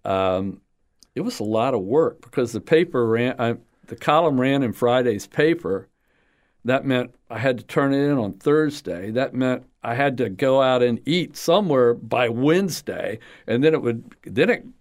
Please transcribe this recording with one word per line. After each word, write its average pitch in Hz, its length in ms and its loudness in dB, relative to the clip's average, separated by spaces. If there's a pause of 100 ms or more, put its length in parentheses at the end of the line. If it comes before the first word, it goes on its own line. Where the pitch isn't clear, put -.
um, 95 560 -2 (540)
it 139 80 -6
was 247 180 -8
a 107 40 -6
lot 110 300 0
of 107 80 0
work 131 400 0
because 120 300 -4
the 107 80 -4
paper 160 460 2
ran, 120 320 0
I, 117 180 -2 (320)
the - 80 -14
column 151 440 2
ran 135 220 2
in 110 100 -2
Friday's 120 540 0
paper. 147 640 -2 (760)
That 127 220 0
meant 123 280 -2 (140)
I 113 100 -10
had 127 200 0
to - 60 -16
turn 139 280 0
it 139 60 0
in 143 200 2
on 101 160 -2
Thursday. 143 760 -2
That 127 240 -2
meant 127 300 -2 (180)
I 117 120 -4
had 135 240 0
to 120 100 -2
go 131 340 2
out 127 200 2
and 120 240 0
eat 160 300 -2
somewhere 151 580 2
by 117 340 -2
Wednesday, 117 880 -2 (280)
and 120 180 0
then 156 100 4
it 139 80 -2
would, 117 320 -4 (100)
then 135 260 0
it - 140 -2 (160)